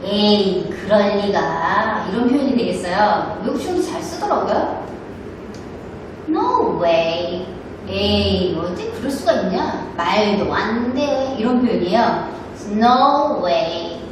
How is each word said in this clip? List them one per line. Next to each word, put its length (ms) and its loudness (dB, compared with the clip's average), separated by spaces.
에이, 640 2
그럴 520 2
리가. 880 0
이런 160 2
표현이 300 2
되겠어요. 880 0
외국 160 -2
친구도 280 0
잘 140 -6
쓰더라고요. 840 -2
No 520 0
way. 680 0
에이, 720 2
어떻게 320 -4
그럴 200 -4
수가 220 2
있냐? 520 0
말도 560 2
안 400 0
돼. 440 0
이런 240 2
표현이에요. 680 2
No 760 4
way. 560 -2